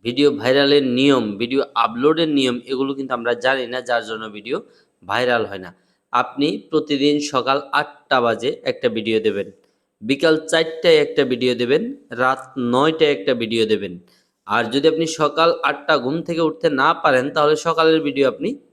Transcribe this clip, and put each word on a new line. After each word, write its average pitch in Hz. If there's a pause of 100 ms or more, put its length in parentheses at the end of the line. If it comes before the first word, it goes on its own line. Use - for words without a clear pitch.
ভিডিও 131 (100)
ভাইরালের 139 (140)
নিয়ম, 135 (180)
ভিডিও 127 (240)
আপলোডের 151
নিয়ম, 127 (160)
এগুলো 135
কিন্তু 135
আমরা 120 (120)
জানি 131
না, 127 (100)
যার 117
জন্য 110 (120)
ভিডিও 113 (460)
ভাইরাল 117
হয় 95
না। 87 (440)
আপনি 135 (220)
প্রতিদিন 147 (160)
সকাল 131 (220)
আটটা -
বাজে 117 (220)
একটা - (100)
ভিডিও 110 (100)
দেবেন, 98 (540)
বিকাল 139 (160)
চারটায় 160
একটা -
ভিডিও 123
দেবেন, 139 (380)
রাত 131 (320)
নয়টায় 151
একটা 131
ভিডিও 113 (100)
দেবেন। 95 (540)
আর 113 (100)
যদি 143
আপনি 165 (140)
সকাল 160 (200)
আটটা 151 (100)
ঘুম 139 (120)
থেকে 170
উঠতে 151 (140)
না 147 (140)
পারেন 131 (100)
তাহলে 151 (100)
সকালের 160
ভিডিও 135
আপনি 170 (240)